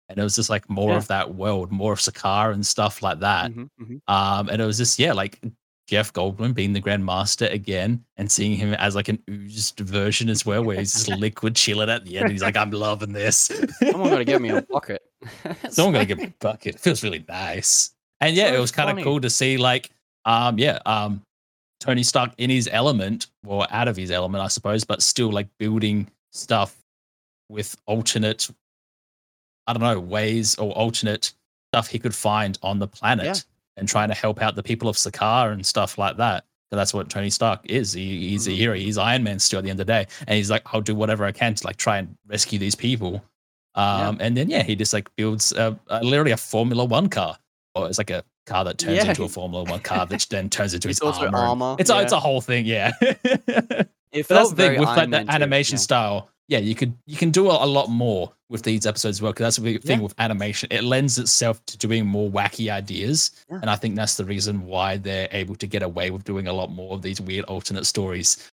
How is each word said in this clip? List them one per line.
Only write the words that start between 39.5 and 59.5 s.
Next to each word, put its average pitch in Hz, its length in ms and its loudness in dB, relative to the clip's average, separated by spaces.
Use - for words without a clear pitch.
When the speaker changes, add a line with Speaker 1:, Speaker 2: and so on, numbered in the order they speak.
Speaker 1:
at 95 60 -4
the 98 40 -4
end 95 100 -4
of 95 80 -2
the 110 60 2
day. 104 140 0
And 107 100 2
he's 101 120 0
like, 104 140 2
"I'll 110 80 0
do 107 140 -2
whatever 107 300 0
I 98 60 0
can 117 240 0
to, - 120 -6
like, 95 100 -8
try 107 200 0
and 92 180 -6
rescue 104 320 -2
these 98 160 0
people." 104 480 -2
Speaker 2:
Yeah. 101 320 2
Speaker 1:
Um, 104 140 -2
and 117 160 2
then, 151 120 2
yeah, 294 140 2
he 104 120 -2
just, 104 180 0
like, 104 220 -4
builds 107 360 0
a, 110 260 0
a, 113 160 -2
literally 139 280 4
a 113 60 2
Formula 117 480 0
One 131 240 4
car. 85 280 -4
Or 92 120 -2
it's, 92 100 -4
like, 104 140 -2
a 90 120 -4
car 92 200 0
that 90 120 -6
turns 165 260 0
Speaker 2:
Yeah. 208 60 0
Speaker 1:
into 175 140 0
a - 60 -4
Formula 90 340 -6
One 87 160 -6
car, 92 260 0
Speaker 2:
<laughs> - 20 -8
Speaker 1:
that 98 220 -2
then 98 200 -2
turns 98 260 -2
into 90 140 -4
Speaker 2:
It's - 100 0
Speaker 1:
his 151 80 0
Speaker 2:
also 143 180 0
Speaker 1:
armor. - 120 0
Speaker 2:
armor, 123 420 2
Speaker 1:
It's 185 100 2
a, 202 120 6
it's 123 100 2
Speaker 2:
yeah. 160 60 4
Speaker 1:
a 147 40 0
whole 135 200 2
thing, 120 240 0
yeah. 110 320 2
<laughs> - 40 2
Speaker 2:
It 147 120 -2
Speaker 1:
But 185 80 6
that's 226 140 8
Speaker 2:
felt - 20 -
Speaker 1:
the 160 40 -6
thing, 185 180 6
Speaker 2:
very 135 60 2
Speaker 1:
with, 147 100 4
Speaker 2:
Iron 120 80 4
Speaker 1:
like, 160 80 6
the - 40 -2
Speaker 2:
Man 147 160 0
too, 104 60 -2
Speaker 1:
animation 143 460 2
Speaker 2:
yeah. - 40 0
Speaker 1:
style, 104 480 0
yeah, 131 120 2
you 107 160 0
could, 123 180 0
you 151 100 -10
can 170 140 4
do 190 180 6
a, 139 160 6
a - 0 -
lot 139 240 2
more 113 420 0
with 113 140 -6
these 110 240 0
episodes 107 320 -2
as 98 60 -6
well, 107 100 0
'cause - 100 -4
that's 113 140 2